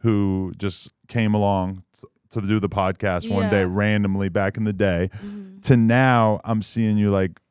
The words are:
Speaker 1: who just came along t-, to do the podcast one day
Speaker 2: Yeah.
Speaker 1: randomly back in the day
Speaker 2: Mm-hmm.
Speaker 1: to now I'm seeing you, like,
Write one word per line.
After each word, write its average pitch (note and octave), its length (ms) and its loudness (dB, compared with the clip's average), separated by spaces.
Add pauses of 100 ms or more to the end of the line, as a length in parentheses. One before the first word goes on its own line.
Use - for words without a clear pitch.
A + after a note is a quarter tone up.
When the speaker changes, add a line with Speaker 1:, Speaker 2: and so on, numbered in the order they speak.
Speaker 1:
who G2 560 0
just - 340 -8 (160)
came A2 260 0
along F#2+ 500 -2 (100)
t-, - 140 -20 (240)
to A2+ 100 -6
do G2+ 180 0
the G2 100 0
podcast F#2+ 600 -2
one F#2+ 180 0
day G2+ 120 2
Speaker 2:
Yeah. F#2 80 0
Speaker 1:
randomly G2+ 580 0
back G2 300 -2
in A2 80 -4
the G#2 80 -2
day F#2+ 420 0
Speaker 2:
Mm-hmm. G3 460 -16
Speaker 1:
to C3 160 4
now A#2 640 4
I'm A2+ 180 -2
seeing G#2+ 360 0
you, G#2 140 2
like, F#2+ 280 0 (120)